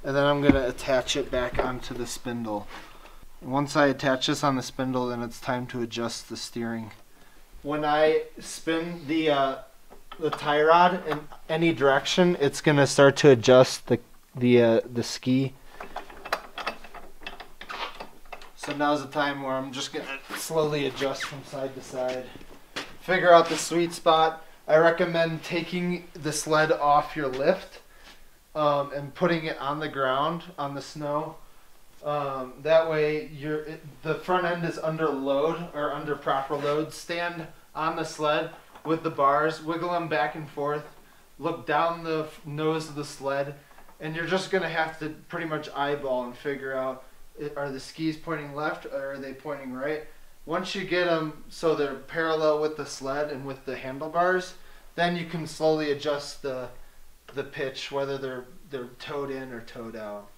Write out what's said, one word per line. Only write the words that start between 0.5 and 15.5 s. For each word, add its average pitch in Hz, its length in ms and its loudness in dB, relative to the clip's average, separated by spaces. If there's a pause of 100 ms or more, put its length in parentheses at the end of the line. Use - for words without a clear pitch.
attach 127 480 -2
it 139 160 -4
back 123 340 -2
onto 127 300 -6
the 117 140 -6
spindle. 113 580 -6 (760)
Once 143 360 -2
I 147 100 6
attach 131 400 2
this 143 160 0
on 139 140 4
the 127 60 -2
spindle, 127 440 -2
then 120 160 -4
it's 120 160 -10
time 123 300 -4
to 127 120 -6
adjust 117 480 -6
the 113 80 -10
steering. 117 540 -6 (720)
When 147 220 -4
I 156 380 4 (180)
spin 170 680 -4
the, 156 240 2
uh, 139 260 2 (600)
the 156 120 -2
tie 151 320 2
rod 175 440 8
in 151 140 -2 (280)
any 165 240 4
direction, 143 680 6
it's 139 200 2
gonna 143 260 6
start 139 320 8
to 147 120 10
adjust 127 560 8
the, 120 140 2 (340)
the, 123 260 8
uh, 113 200 8 (120)
the 120 120 -2
ski. 127 500 0 (3000)